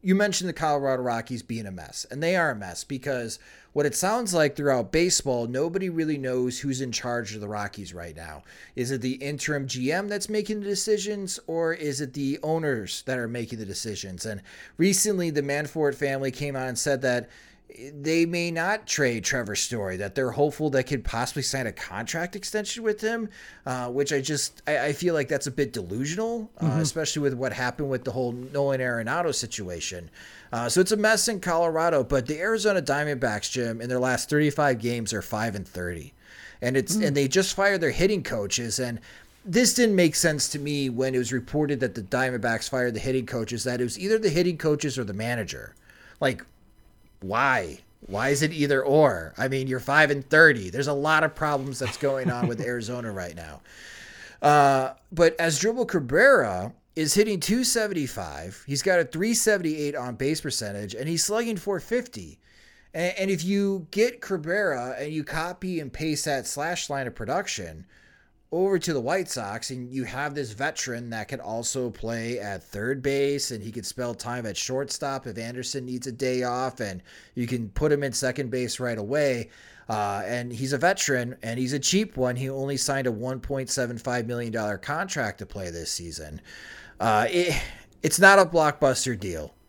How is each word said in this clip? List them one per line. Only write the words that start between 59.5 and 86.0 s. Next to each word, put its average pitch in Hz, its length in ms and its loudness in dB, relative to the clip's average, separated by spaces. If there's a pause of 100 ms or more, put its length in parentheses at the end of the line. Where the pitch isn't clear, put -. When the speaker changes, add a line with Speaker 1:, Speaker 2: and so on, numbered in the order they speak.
Speaker 1:
on 123 220 -6
base 143 240 0
percentage, 104 540 -6
and 135 140 -4
he's 165 160 0
slugging 226 320 0
four 190 220 -2
fifty. 147 600 -6 (560)
And, 175 240 -2
and 190 120 0
if 165 140 0
you 196 460 0
get 240 300 2
Cabrera 156 800 -2
and 151 140 -6
you 156 100 -4
copy 175 580 -4
and 139 120 -10
paste 156 320 -2
that 139 220 -2
Slash 165 420 -4
line 139 180 -4
of 120 80 -8
production, 98 720 -6 (680)
over 185 280 4
to 175 120 -2
the 139 80 0
White 160 280 0
Sox, 110 420 -6
and 127 220 -10
you 131 120 -4
have 139 300 -6
this 139 180 -4
veteran 120 580 -6
that 110 180 -8
can 131 120 -8
also 117 500 -4
play 113 500 -6
at 101 240 -8
third 120 360 -4
base, 139 520 0
and 107 100 -8
he 110 80 -8
could 107 160 -8
spell 123 260 -6
time 117 320 -6
at 104 120 -4
shortstop 135 720 -4
if 110 120 -8
Anderson 123 480 -6
needs 127 220 -6
a 127 40 -8
day 127 300 0
off, 123 380 -2
and 95 200 -4 (360)
you 120 100 0
can 117 220 -2
put 151 240 2
him 143 100 2
in 135 100 -2
second 127 380 -2
base 123 300 -2
right 120 180 -2
away. 123 520 0 (380)
Uh, 104 360 0
and 120 280 -4
he's 131 200 -2
a 139 60 0
veteran, 131 640 2
and 117 180 -4
he's 127 120 -2
a 147 60 -2
cheap 190 380 2
one. 127 180 2
He 131 160 -4
only 135 260 -4
signed 135 300 0
a 123 60 0
one 123 280 -4
point 131 300 -4
seven 120 280 -2
five 123 280 -2
million 120 260 -4
dollar 107 260 -2
contract 147 600 -4
to 98 80 -10
play 92 240 -8
this 82 200 -6
season. 78 500 -8 (580)